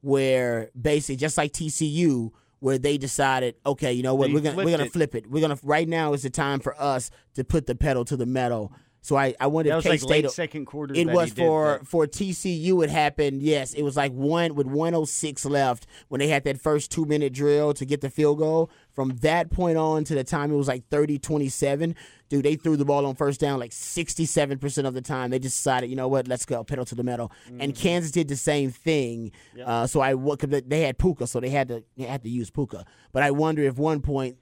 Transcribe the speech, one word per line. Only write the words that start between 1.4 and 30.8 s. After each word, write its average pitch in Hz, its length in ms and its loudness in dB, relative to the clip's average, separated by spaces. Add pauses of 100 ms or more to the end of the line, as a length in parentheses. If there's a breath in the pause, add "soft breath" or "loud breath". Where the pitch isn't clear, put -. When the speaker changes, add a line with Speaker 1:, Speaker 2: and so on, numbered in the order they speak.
Speaker 1:
T 156 160 -6
C 156 180 -2
U, 147 460 2 (260 soft breath)
where 131 200 0
they 143 200 0
decided, 131 560 0 (100)
"Okay, 139 280 0
you 123 100 0
know 131 120 2
what, 135 140 4
Speaker 2:
They 147 60 2
Speaker 1:
we're 151 60 4
gonna, 151 160 -2
we're 196 80 -2
Speaker 2:
flipped 147 140 4
Speaker 1:
gonna 143 80 0
Speaker 2:
it. - 60 -10
Speaker 1:
flip 156 220 0
it. 107 160 -8
We're 151 100 0
gonna, 151 220 0
right 156 260 0
now 160 240 0
is 139 100 -2
the 131 80 -4
time 139 300 -2
for 135 200 -6
us 135 300 -2 (240 soft breath)
to 131 100 -4
put 156 220 0
the 123 80 -2
pedal 127 320 0
to 143 100 -4
the 123 100 -2
metal." 120 460 -2 (300 soft breath)
So - 120 -2
I, 139 240 2
I 131 80 0
wonder 151 240 2
Speaker 2:
That 156 80 2
Speaker 1:
if 165 60 -2
Speaker 2:
was, - 20 2
like, 165 140 4
Speaker 1:
K-State 151 240 2
Speaker 2:
late 135 80 -2
second 156 320 -8
quarter 139 280 -10
Speaker 1:
It 165 140 2
Speaker 2:
that 160 80 2
Speaker 1:
was 170 140 4
Speaker 2:
he 107 80 -10
did 170 100 2
Speaker 1:
for, 156 320 4
Speaker 2:
that. 135 80 -14
Speaker 1:
for 160 220 2
T 196 240 -4
C 185 220 -2
U, 170 280 2
it 147 80 2
happened, 147 500 0
yes. 143 320 2
It 147 120 -4
was, 139 120 -2
like, 139 160 0
one, 151 440 0
with 139 100 0
one 156 280 0
oh 160 100 2
six - 400 -6
left 135 420 0 (220 loud breath)
when 135 100 -4
they 139 80 2
had 147 160 2
that 135 180 -2
first 151 300 0
two-minute 151 420 0
drill 147 420 4
to 139 100 -6
get 139 160 -2
the 135 100 -6
field 151 280 2
goal. 160 300 2 (220 soft breath)
From 135 200 -4 (100)
that 165 320 2
point 175 260 2
on 156 260 2
to 151 120 -4
the 131 80 0
time, 147 260 -2
it 147 60 2
was, 143 100 2
like, 127 220 -4
thirty 147 320 0
twenty-seven. 147 760 0 (340 loud breath)
Dude, 143 160 0
they 151 120 4
threw 156 200 0
the 143 80 2
ball 143 220 2
on 135 80 -4
first 139 240 -2
down, 139 220 0
like, 120 100 -10
sixty-seven 151 880 -2
percent 139 300 -2
of 127 60 -4
the 127 80 -6
time. 127 280 -4
They 131 80 0
just 131 180 -4
decided, 127 320 0
"You 127 60 -6
know 131 140 -2
what, 131 180 2
let's 127 180 -4
go, 117 200 -4
pedal 123 220 -4
to 117 100 -10
the 120 80 -4
metal." 120 260 -4 (300 loud breath)
And 143 120 -4
Speaker 2:
Mm-hmm. - 80 -10
Speaker 1:
Kansas 170 300 2
did 165 160 0
the 143 80 -4
same 139 380 0
thing. 117 580 -2 (240 loud breath)
Speaker 2:
Yep. 123 140 -10
Speaker 1:
Uh, 117 180 0
so 147 140 0
I, 135 140 4
what, 135 260 0
'cause 143 100 -2 (160)
they 151 140 0